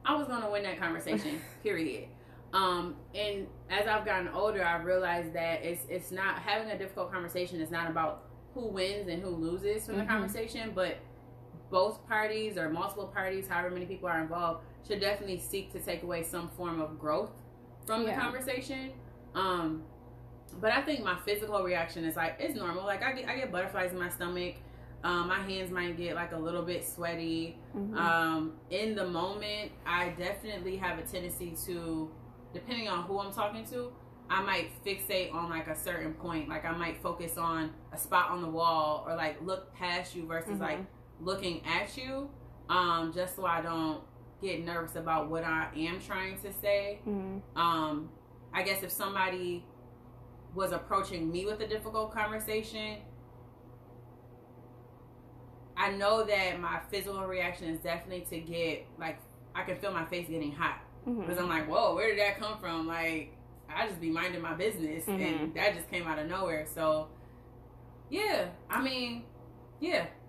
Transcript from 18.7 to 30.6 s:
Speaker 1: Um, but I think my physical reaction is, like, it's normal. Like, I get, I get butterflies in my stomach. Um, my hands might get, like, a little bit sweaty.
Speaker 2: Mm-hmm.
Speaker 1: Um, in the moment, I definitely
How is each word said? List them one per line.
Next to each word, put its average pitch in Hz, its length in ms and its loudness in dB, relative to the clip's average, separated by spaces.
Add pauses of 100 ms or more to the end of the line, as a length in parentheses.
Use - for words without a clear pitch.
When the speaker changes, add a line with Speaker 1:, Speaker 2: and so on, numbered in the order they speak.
Speaker 1:
Um, 175 480 2 (760)
but 220 100 6
I 262 100 6
think 285 220 0
my 180 220 2
physical 208 380 2
reaction 170 420 2
is, 160 100 2
like, 160 240 2
it's 302 160 0
normal. 185 300 0
Like, 202 180 2
I 262 80 4
get, 254 180 -4
I 247 60 0
get 262 160 -2
butterflies 185 400 2
in 180 80 -2
my 175 100 0
stomach. 180 460 -2 (480)
Um, 175 240 4
my 190 140 4
hands 190 300 -2
might 175 260 0
get, 170 180 0
like, 170 160 -2
a 165 60 -4
little 170 260 0
bit 175 220 0
sweaty. 165 720 -2 (160)
Speaker 2:
Mm-hmm. 208 220 -2
Speaker 1:
Um, 165 560 4 (160)
in 214 260 2
the 190 120 0
moment, 202 640 -2 (140)
I 175 240 2
definitely 185 680 -2